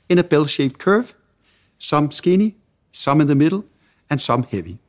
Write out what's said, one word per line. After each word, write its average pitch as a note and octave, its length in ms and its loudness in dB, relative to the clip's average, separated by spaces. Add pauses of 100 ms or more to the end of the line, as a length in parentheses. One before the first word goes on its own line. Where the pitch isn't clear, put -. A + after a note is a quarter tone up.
(100)
in F3 80 4
a E3+ 60 2
bell-shaped C#3+ 540 0
curve, G#3 360 0 (640)
some D3 320 -2
skinny, F#3+ 440 0 (380)
some C#3+ 280 0
in D3 60 4
the C#3+ 80 2
middle, E3 300 0 (440)
and C#3+ 120 -4
some B2 220 0
heavy. F2+ 360 -8 (100)